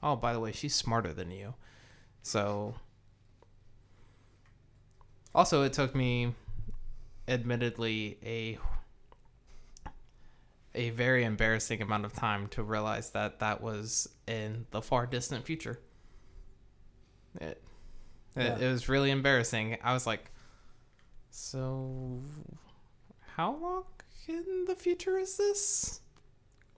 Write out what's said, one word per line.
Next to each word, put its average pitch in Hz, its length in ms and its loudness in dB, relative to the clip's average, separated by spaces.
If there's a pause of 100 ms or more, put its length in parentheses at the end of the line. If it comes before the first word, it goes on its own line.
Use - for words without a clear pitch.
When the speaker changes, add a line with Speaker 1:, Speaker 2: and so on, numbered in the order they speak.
Speaker 1:
Oh, 143 140 4
by 117 160 2
the 113 80 0
way, 113 100 -2
she's 131 240 -4
smarter 110 380 2
than 85 180 -6
you. 98 240 -8 (720)
So, 104 500 0 (2500)
also, 156 280 8
it 135 100 4
took 135 220 2
me, 123 400 2 (920)
admittedly, 117 1000 0
a, 113 340 -4 (2250)
a 120 160 0
very 123 340 6
embarrassing 110 580 2
amount 104 220 0
of 104 80 -6
time 104 360 0
to - 140 -2
realize 107 480 -2
that 104 300 -2
that 107 200 0
was 110 480 -2 (180)
in 113 440 -4
the - 120 -2
far 120 240 2
distant 123 380 -4
future. 120 340 -4 (1600)
It, 80 40 -6
it, - 160 -8 (760)
Speaker 2:
Yeah. 120 220 2
Speaker 1:
it 127 120 2
was 127 180 0
really 139 220 6
embarrassing. 120 720 4
I 123 100 2
was 127 140 2
like, - 240 -2 (1000)
"So, 131 920 -6 (1120)
how 185 180 0
long 359 300 -4 (420)
in 359 400 -2
the 370 80 0
future 359 440 0
is 381 180 -2
this?" - 640 2 (760)